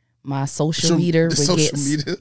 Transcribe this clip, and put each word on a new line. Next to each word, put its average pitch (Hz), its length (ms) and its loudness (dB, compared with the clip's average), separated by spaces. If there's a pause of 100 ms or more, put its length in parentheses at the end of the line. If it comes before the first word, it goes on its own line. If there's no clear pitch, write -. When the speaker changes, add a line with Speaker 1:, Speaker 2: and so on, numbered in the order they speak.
(240)
Speaker 1:
my 139 220 -4
social 156 420 -2
Speaker 2:
Social, 170 100 2
Speaker 1:
meter 165 320 2
Speaker 2:
the 160 80 0
Speaker 1:
would 147 80 2
Speaker 2:
social - 120 2
Speaker 1:
get 151 160 2
s-, 147 120 -2 (220)
Speaker 2:
media. 170 140 -4